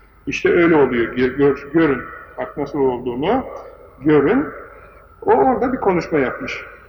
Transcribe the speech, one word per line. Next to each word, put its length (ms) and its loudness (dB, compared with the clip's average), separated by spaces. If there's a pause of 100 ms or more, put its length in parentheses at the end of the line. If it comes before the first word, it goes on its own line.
(260)
İşte 260 0
öyle 240 4
oluyor. 360 2
Gö-, 240 -2
gör-, 360 0
görün. 300 2 (360)
Bak 180 -10
nasıl 220 -6
olduğunu 680 0 (580)
görün. 420 4 (760)
O 100 4
orada 400 2
bir 60 -4
konuşma 400 0
yapmış. 460 -4 (240)